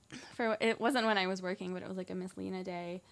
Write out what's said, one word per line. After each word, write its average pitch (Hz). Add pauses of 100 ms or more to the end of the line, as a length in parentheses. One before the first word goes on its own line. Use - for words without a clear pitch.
(340)
for, 220
it 226
wasn't 226
when 214
I 185
was 185
working, 185
but 180
it -
was, 190
like, 185
a 185
Miss 185
Lena 190
day. 175